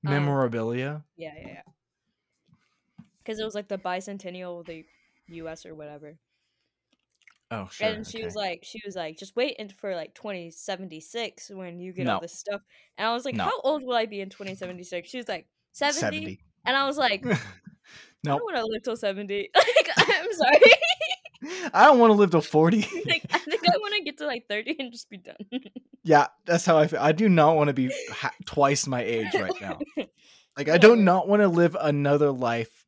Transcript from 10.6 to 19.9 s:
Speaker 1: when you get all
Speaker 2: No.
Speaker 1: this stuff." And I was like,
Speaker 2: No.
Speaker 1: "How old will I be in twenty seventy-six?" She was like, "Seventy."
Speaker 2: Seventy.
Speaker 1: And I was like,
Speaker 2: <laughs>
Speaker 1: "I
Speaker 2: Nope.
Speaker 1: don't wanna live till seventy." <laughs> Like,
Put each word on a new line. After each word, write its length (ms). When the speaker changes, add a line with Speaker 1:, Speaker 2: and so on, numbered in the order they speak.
Speaker 1:
when 300
you 140
get 120
all 120
Speaker 2:
No. 20
Speaker 1:
this 180
stuff." 240
And 100
I 60
was 100
like, 120
Speaker 2:
No. 100
Speaker 1:
"How 160
old 220
will 120
I 100
be 140
in 100
twenty 240
seventy-six?" 560
She 80
was 120
like, 180
"Seventy." 300
Speaker 2:
Seventy. 380
Speaker 1:
And 100
I 100
was 120
like, 280
Speaker 2:
<laughs> 0
Speaker 1:
"I 40
Speaker 2:
Nope. 1080
Speaker 1:
don't 40
wanna 220
live 180
till 140
seventy." 540
<laughs> 40
Like, 420